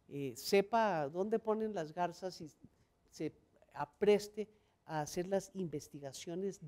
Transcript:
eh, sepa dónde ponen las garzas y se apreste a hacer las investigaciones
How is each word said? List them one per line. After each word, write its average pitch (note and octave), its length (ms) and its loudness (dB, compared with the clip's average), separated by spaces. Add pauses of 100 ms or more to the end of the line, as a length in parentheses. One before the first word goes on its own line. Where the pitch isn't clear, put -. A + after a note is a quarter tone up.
eh, C#3 260 -6
sepa G3 720 4
dónde G3 280 0
ponen A3 380 0
las D#3 180 -4
garzas F3 480 -2
y D3+ 80 -10 (600)
se D#3 240 -4 (400)
apreste G#3 760 2 (380)
a D#3 160 -2
hacer F3 260 -2
las F#3+ 260 0
investigaciones E3+ 1160 -6